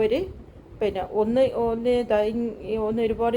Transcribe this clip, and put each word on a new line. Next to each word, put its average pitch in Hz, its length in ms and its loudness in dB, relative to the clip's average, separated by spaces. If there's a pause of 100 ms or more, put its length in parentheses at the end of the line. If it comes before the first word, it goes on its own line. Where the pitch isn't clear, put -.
ഒരു, 233 160 2 (600)
പിന്നെ, 190 220 -2 (180)
ഒന്ന്, 233 240 4 (260)
ഒന്ന് 233 320 0
ഇതാ, 226 160 2 (140)
ഇ-, 220 460 -4 (100)
ഒന്ന് 226 180 0
ഒരുപാട് 226 300 0